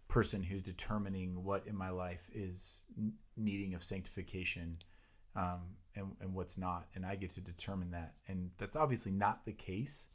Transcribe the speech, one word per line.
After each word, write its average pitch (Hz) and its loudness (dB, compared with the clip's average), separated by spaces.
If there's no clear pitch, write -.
person - 6
who's 95 0
determining 92 0
what 98 2
in 107 -2
my 92 -2
life 90 -2
is 92 -2
n-, 107 2
needing 101 2
of 87 -2
sanctification, 90 -2
um, 90 0
and, 98 -4
and 95 -2
what's 92 0
not, 90 0
and 92 -2
I 98 0
get 95 -4
to - -6
determine 87 -2
that." 82 -4
And 90 0
that's - -4
obviously 135 4
not 101 6
the 110 -4
case. - -2